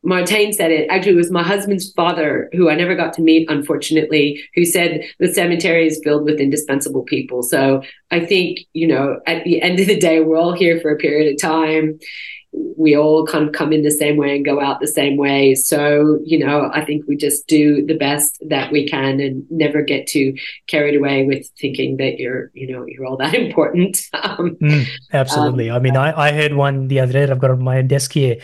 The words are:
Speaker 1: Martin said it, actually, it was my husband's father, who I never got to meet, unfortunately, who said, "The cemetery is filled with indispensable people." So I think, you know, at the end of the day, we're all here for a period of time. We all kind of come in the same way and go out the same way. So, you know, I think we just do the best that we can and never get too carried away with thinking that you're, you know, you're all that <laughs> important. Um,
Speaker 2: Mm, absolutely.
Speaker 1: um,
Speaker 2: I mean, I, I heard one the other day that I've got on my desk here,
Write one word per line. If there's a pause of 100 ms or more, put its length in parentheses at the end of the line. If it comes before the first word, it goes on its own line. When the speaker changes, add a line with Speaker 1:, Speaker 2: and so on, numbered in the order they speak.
Speaker 1:
Martin
said
it,
actually,
it
was
my
husband's
father,
who
I
never
got
to
meet,
unfortunately, (140)
who
said, (160)
"The
cemetery
is
filled
with
indispensable
people."
So (260)
I
think, (120)
you
know,
at
the
end
of
the
day,
we're
all
here
for
a
period
of
time. (540)
We
all
kind
of
come
in
the
same
way
and
go
out
the
same
way.
So,
you
know,
I
think
we
just
do
the
best
that
we
can
and
never
get
too (320)
carried
away
with (120)
thinking
that
you're,
you
know,
you're
all
that
<laughs>
important. (100)
Um,
Speaker 2:
Mm, (280)
absolutely.
Speaker 1:
um,
Speaker 2:
I
mean,
I,
I
heard
one
the
other
day
that
I've
got
on
my
desk
here,